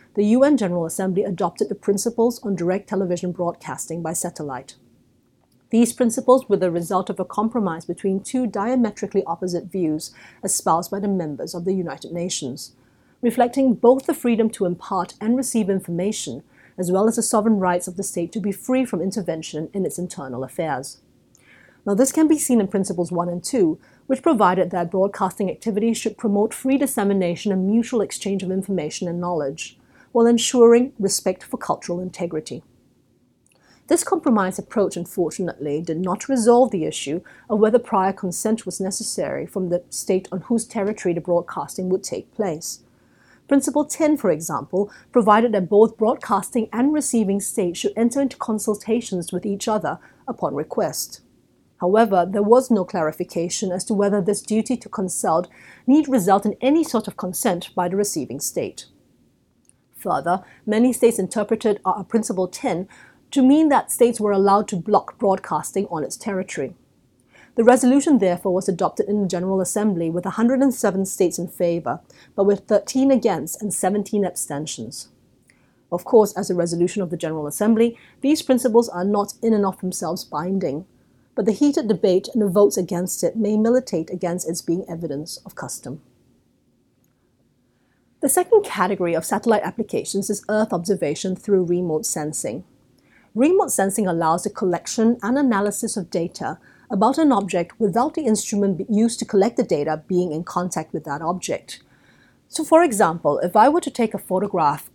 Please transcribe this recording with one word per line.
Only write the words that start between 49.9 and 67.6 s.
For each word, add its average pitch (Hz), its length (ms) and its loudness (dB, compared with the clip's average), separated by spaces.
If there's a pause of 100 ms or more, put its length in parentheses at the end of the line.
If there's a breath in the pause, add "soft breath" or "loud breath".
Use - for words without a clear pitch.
upon 160 300 -4
request. - 640 -4 (640)
However, 190 480 2
there 202 140 -2
was 247 280 4
no 190 140 2
clarification 175 880 -4
as 185 120 -6
to 226 80 -2
whether 202 280 2
this 202 200 -2
duty 220 360 -2
to - 100 -16
consult 180 640 -2 (360 loud breath)
need 294 220 6
result 202 380 2
in 208 160 0
any 294 240 4
sort - 240 -2
of - 80 -14
consent 175 580 -4
by 175 140 0
the 196 80 -2
receiving 151 420 -4
state. - 460 -6 (1120)
Further, 170 480 -2 (200 loud breath)
many 226 280 4
states 233 260 4
interpreted, 208 640 0
uh, 185 200 -2
Principle 190 440 -2
ten 185 400 -4 (440 loud breath)
to 277 100 2
mean 294 260 6
that 269 240 2
states 240 300 2
were 208 100 2
allowed 202 380 4
to 190 80 -4
block - 400 0
broadcasting 190 680 -2
on 156 180 -4
its - 100 -10
territory. 185 600 -6 (800 soft breath)
The 233 100 4